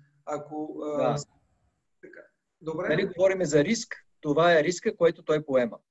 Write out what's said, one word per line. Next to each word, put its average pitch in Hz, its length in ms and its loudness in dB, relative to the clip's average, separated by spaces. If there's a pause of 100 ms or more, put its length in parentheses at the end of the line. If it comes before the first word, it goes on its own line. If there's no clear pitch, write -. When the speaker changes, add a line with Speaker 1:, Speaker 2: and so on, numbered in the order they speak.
(260)
Speaker 1:
Ако, 151 600 -10
а, 147 280 -2
Speaker 2:
Да. 147 40 -2 (880)
Speaker 1:
така. - 180 -20 (400)
Добре. 160 280 -8
Speaker 2:
Нали, 190 180 0 (100)
говорим 190 280 2
за 147 200 4
риск, 226 300 -4 (260)
това 160 380 4
е 147 60 2
риска, 185 320 -4
който 170 260 2
той 151 220 -2
поема. 123 340 0 (120)